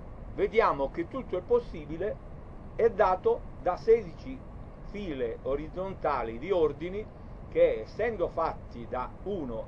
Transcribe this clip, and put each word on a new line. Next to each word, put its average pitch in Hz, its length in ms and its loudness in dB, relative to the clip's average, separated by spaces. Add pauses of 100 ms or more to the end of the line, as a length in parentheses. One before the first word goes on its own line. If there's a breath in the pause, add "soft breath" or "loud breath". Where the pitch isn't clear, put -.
(340)
vediamo 175 560 4
che 170 180 -2
tutto 262 280 -4
il 269 60 -2
possibile 175 880 -2 (440)
è 226 160 6
dato 196 500 4 (200)
da 180 160 2
sedici 226 600 4 (520)
file 135 520 -4
orizzontali 143 960 -2
di 160 120 -6
ordini 175 540 2 (440)
che, 147 340 6
essendo 202 460 0
fatti 131 600 -4
da 123 200 -4 (160)
uno 139 440 -4